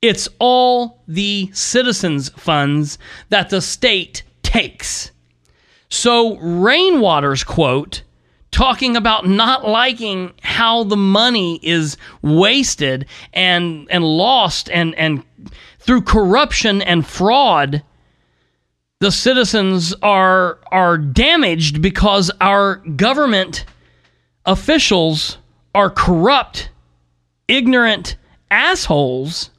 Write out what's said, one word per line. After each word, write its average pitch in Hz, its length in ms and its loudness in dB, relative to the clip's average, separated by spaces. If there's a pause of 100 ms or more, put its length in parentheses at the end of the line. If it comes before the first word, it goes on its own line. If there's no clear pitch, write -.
It's 226 260 0 (100)
all 247 680 0
the 196 460 -4
citizens' 180 800 -2
funds 147 680 -2 (300)
that 202 220 -2
the 190 100 0
state - 640 -2 (200)
takes. - 680 -4 (800)
So 233 480 0
Rainwater's 180 1040 2
quote, - 580 -2 (480)
talking 254 460 0
about 220 320 0
not 226 400 0
liking 220 640 -2 (100)
how 233 420 0
the 202 120 0
money 196 680 0
is 160 360 -2 (240)
wasted 156 840 0 (280)
and, 175 560 -2
and 180 120 0
lost 185 680 0
and, 170 240 -2
and 156 280 -2 (560)
through 240 240 2
corruption 208 800 2
and 175 260 0
fraud, 180 760 0 (1160)
the 196 120 0
citizens 190 880 0
are, 185 580 2 (120)
are 180 240 2
damaged 160 840 0
because 196 480 2 (100)
our 196 360 2
government 190 920 -2 (800)
officials 185 880 0 (380)
are 196 160 2
corrupt, - 800 0 (800)
ignorant 233 680 0 (340)
assholes. 156 1080 -2